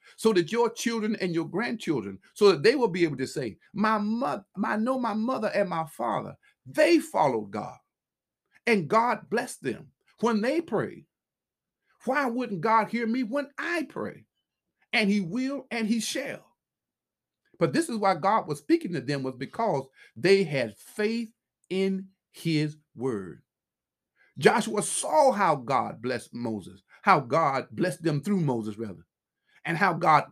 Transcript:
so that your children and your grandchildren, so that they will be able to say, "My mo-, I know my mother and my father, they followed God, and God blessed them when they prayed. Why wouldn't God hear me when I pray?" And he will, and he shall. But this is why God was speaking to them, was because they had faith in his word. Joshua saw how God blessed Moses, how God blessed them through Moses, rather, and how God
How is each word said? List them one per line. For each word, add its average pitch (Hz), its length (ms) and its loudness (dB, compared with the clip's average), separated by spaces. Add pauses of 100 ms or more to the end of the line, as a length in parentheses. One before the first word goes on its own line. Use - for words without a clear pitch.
(160)
so 220 180 4
that 175 180 2
your 233 180 2
children 226 460 -2
and 180 180 -2
your 165 140 -2
grandchildren, 151 720 -4 (140)
so 202 180 6
that 147 100 0
they 240 140 6
will 240 120 2
be 175 160 2
able 151 120 0
to 127 100 -2
say, 123 300 -8 (160)
"My 220 240 0
mo-, 220 480 -4 (180)
I 220 140 0
know 247 240 -2
my 233 140 -2
mother 220 400 -2
and 196 160 2
my 165 160 -4
father, - 500 -6 (300)
they 311 320 6
followed 123 520 0
God, 98 280 -10 (880)
and 208 200 2
God 226 440 0
blessed 247 320 -6
them - 280 -8 (300)
when 220 220 2
they 302 180 0
prayed. 175 460 -6 (960)
Why 269 220 0
wouldn't 233 340 -4
God 220 300 2
hear 233 160 -2
me 240 160 -2
when 269 340 -4
I 311 320 -4
pray?" - 380 -10 (640)
And 220 180 2
he 202 120 2
will, 254 480 -4
and 226 180 -4
he 226 120 2
shall. - 420 -6 (1160)
But 156 140 2
this 330 160 0
is 240 80 -6
why 196 180 2
God 190 320 0
was 147 120 -4
speaking 320 340 0
to 156 80 -4
them, 135 220 -4
was 131 120 -6
because 135 540 -4 (260)
they 190 300 4
had 131 320 -2
faith 226 540 -4 (400)
in 190 380 -2 (220)
his 151 460 0 (180)
word. 101 480 -6 (920)
Joshua 214 460 2
saw 277 500 4
how 190 240 2
God 113 460 -2
blessed 123 320 -6
Moses, 110 480 -6 (180)
how 185 200 6
God 135 500 0
blessed 175 320 -2
them 151 180 0
through 196 200 0
Moses, 113 360 -2
rather, 101 300 -10 (580)
and 165 140 -2
how 185 160 2
God 151 380 4